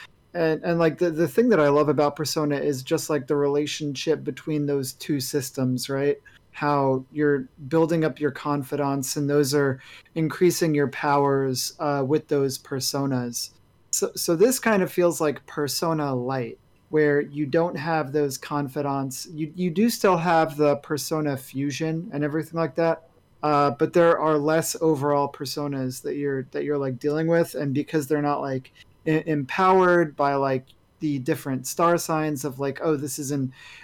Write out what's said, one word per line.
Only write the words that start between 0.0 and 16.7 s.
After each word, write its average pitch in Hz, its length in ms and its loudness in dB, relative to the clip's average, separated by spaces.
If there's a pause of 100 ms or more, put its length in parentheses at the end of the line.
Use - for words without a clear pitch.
And, 160 300 0
and, 170 160 0
like, 160 180 4
the, 175 120 2
the 156 180 0
thing 240 220 2
that 175 100 6
I 147 80 6
love 143 200 4
about 147 280 2
Persona 147 400 -2
is 139 260 -2
just, - 260 -2
like, 151 200 -2
the 151 80 2
relationship 143 880 -2
between 147 420 -4
those 139 280 -2
two 143 260 -4
systems, 131 680 -4
right? 139 300 0 (340)
How 139 600 0
you're 147 360 0 (200)
building 165 340 2
up 151 160 -2
your 147 120 0
confidants, 139 840 -4
and 143 120 -2
those 143 260 2
are 139 240 2 (360)
increasing 165 600 2
your 143 140 2
powers, 139 920 0
uh, 143 280 0
with 147 220 0
those 139 300 0
personas. 131 920 -4 (400)
So, - 260 -2
so 170 180 0
this 247 240 4
kind 208 240 2
of 160 80 -2
feels 175 300 2
like 147 260 0
Persona 147 680 -2
Light, 127 440 -4 (300)